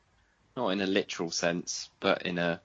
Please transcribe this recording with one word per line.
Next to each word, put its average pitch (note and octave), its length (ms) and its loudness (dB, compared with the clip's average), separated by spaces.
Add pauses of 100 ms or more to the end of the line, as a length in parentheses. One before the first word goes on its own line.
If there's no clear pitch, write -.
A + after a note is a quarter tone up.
(560)
not A#2+ 140 0
in G2 120 2
a F#2+ 60 2
literal F#2+ 420 0
sense, - 600 -2 (100)
but - 240 2
in F2 160 -2
a E2+ 260 0